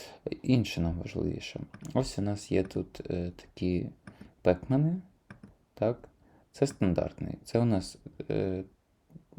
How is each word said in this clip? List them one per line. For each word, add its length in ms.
Інше 380
нам 180
важливіше. 640
Ось 240
у 40
нас 300
є 100
тут, 480
е, 260
такі 500
пекмени. 540
Так? 340
Це 140
стандартний. 800
Це 140
у 60
нас, 340
е, 340